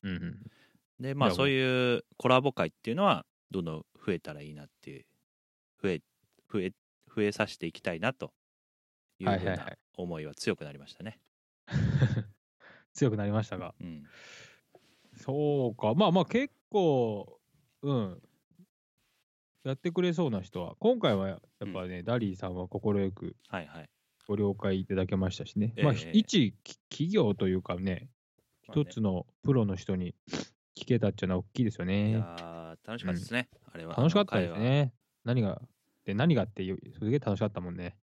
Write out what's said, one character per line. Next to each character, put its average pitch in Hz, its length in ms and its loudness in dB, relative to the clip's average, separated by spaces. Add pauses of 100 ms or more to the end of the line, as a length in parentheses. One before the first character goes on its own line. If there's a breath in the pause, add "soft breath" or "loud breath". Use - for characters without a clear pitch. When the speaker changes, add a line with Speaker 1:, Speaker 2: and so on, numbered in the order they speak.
Speaker 1:
う 101 60 -8
ん - 20 -4
う 90 40 -4
ん。 87 280 -10 (580 loud breath)
Speaker 2:
で、 135 140 -6
ま 139 120 4
あ、 104 40 6
Speaker 1:
じ 87 40 0
ゃ - 20 -2
あ - 20 -2
も 131 60 4
う。 - 20 4
Speaker 2:
そ - 0 -
う - 40 4
い 127 460 2
う - 80 -4 (140)
コ - 100 -4
ラ 127 120 8
ボ 139 120 0
会 82 160 0
っ - 20 -6
て - 200 -10
い 120 40 -2
う - 20 -2
の 196 80 2
は、 139 200 2 (260)
ど 95 120 -4
ん - 20 -4
ど 78 120 -6
ん 78 100 -12 (180)
増 104 80 0
え 85 60 -2
た 78 160 -10
ら 71 80 -14
い 76 80 -14
い 76 40 -14
な 73 100 -16
っ - 40 -20 (140)
て - 80 -16
い 139 100 -16
う、 - 60 -20 (760)
増 101 80 2
え、 82 120 -2 (500)
増 107 80 0
え、 95 120 -2 (420)
増 110 80 0
え 104 100 2
さ 107 140 0
せ - 120 -14
て 85 80 -8
い 82 60 -6
き - 80 -16
た 90 140 -4
い 80 60 -8
な 120 120 0
と - 200 -10 (840)
い 92 60 -10
う 101 60 2
ふ - 0 -
う - 20 4
な 95 40 2
Speaker 1:
は - 20 0
い 92 80 -2
は 95 80 0
い - 40 -4
は - 100 -10
い。 - 100 -16 (160)
Speaker 2:
思 87 260 -8
い 76 60 -8
は 73 80 -12
強 - 220 -2
く - 80 -14
な 73 80 -12
り 71 60 -16
ま 69 80 -20
し - 80 -20
た - 100 -18
ね。 110 160 -14 (460)
Speaker 1:
<laughs> - 720 0 (560 loud breath)
強 131 180 2
く 107 60 -2
な 104 80 -2
り 104 80 0
ま 107 100 2
し - 60 -6
た 95 100 -8
か。 90 220 -10
Speaker 2:
う - 40 -12
ん。 78 200 -12 (1080 loud breath)
Speaker 1:
そ 143 540 0
う 110 60 -2
か。 107 200 2
ま 202 120 6
あ 175 40 6
ま 175 120 6
あ、 - 40 4
結 262 260 0 (180)
構、 127 680 2 (440)
う 143 100 -2
ん。 95 300 -2 (1400)
や 135 100 -2
っ - 20 -6
て 175 160 -4
く 180 100 0
れ 175 100 2
そ 165 140 0
う 131 40 0
な 98 100 -2
人 92 220 -8
は、 - 140 -8
今 240 220 2
回 143 180 4
は 95 120 0
や 95 80 -6
っ - 40 -20 (320)
ぱ 92 140 -6
ね、 90 140 -8
Speaker 2:
う - 20 -10
ん。 - 20 -10
Speaker 1:
ダ 120 140 0
リ 104 140 -2
ー 90 40 -8
さ 95 120 -8
ん 90 80 -6
は 92 120 -6
快 101 120 -6 (320)
く 87 240 -10 (120)
Speaker 2:
は 95 120 -6
い 78 60 -12
は 82 140 -16
い。 73 100 -18 (360)
Speaker 1:
ご 104 100 -2
了 101 180 2
解 95 260 0
い 90 60 -4
た 98 80 -4
だ 92 120 2
け 98 100 0
ま 95 140 2
し - 60 -10
た - 100 -10
し - 120 -4
ね。 110 240 0
ま 147 80 4
あ、 - 20 2
Speaker 2:
え 110 40 0
え、 - 100 -6
え - 20 -12
え。 202 100 4
Speaker 1:
一 160 360 4 (100)
き-、 - 140 -18 (100)
企 165 240 -2
業 127 220 4
と 95 140 0
い 92 60 4
う 92 80 0
か 90 140 -6
ね、 92 320 -4 (580)
Speaker 2:
ま - 80 -18
あ - 20 2
ね。 151 60 2
Speaker 1:
一 147 120 -4
つ 117 60 -4
の 95 260 0 (160)
プ 143 100 2
ロ 120 140 4
の 95 100 0
人 95 200 -2
に 90 180 -4 (640 loud breath)
聞 - 100 -12
け 123 120 4
た 107 100 4
っ 95 40 2
て - 120 -4
い - 20 0
う - 40 0
の 92 60 2
は 95 40 0
大 - 120 -10
き - 80 -4
い 123 40 4
で 104 60 2
す - 60 -12
よ 92 80 -6
ね。 101 260 2
Speaker 2:
い - 20 2
や 85 720 -4
ー、 - 40 -14
楽 113 100 -8
し - 60 -12
か 92 60 -2
っ 90 40 0
た 87 60 -2
で - 60 -8
す 113 80 -8
ね、 123 180 -2
Speaker 1:
う - 40 -20
ん。 - 180 -20
Speaker 2:
あ - 40 -12
れ 80 80 -12
は、 82 100 -6
Speaker 1:
楽 147 140 6
し - 40 -2
か 202 80 6
っ - 20 4
た - 140 0
で 90 100 2
す 85 60 -6
ね。 - 0 -
Speaker 2:
あ 98 40 -4
の 107 60 0
回 135 200 4
は。 127 80 -2 (320)
Speaker 1:
何 120 180 2
が、 98 200 -2 (420)
で、 98 100 -4
何 151 200 4
が 214 100 4
っ - 20 -2
て - 160 -8
い 190 100 -2
う、 - 60 -4 (160)
す 104 160 -4
げ 135 60 4
え - 20 2
楽 104 180 0
し 90 40 -4
か 107 60 2
っ 101 40 0
た 95 100 -8
も 90 100 -8
ん 90 60 -8
ね。 90 200 -8 (120)